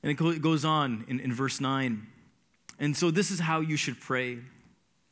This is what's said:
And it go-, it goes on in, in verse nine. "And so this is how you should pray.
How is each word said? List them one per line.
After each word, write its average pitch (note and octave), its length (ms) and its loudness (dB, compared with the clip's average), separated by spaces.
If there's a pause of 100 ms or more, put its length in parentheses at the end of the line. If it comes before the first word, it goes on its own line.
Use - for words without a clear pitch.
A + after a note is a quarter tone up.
And D3 100 0
it D3 40 2
go-, D#3+ 140 4
it D#3+ 120 0
goes D#3 240 4
on C#3 420 2
in, B2+ 120 -2
in C3 120 -2
verse B2+ 300 -2
nine. C3 460 0 (720)
"And D3 180 0
so F3 140 2
this F#3+ 180 2
is F#3 120 -4
how D#3+ 180 0
you D#3 180 -2
should C#3 220 -4
pray. B2+ 400 -4 (720)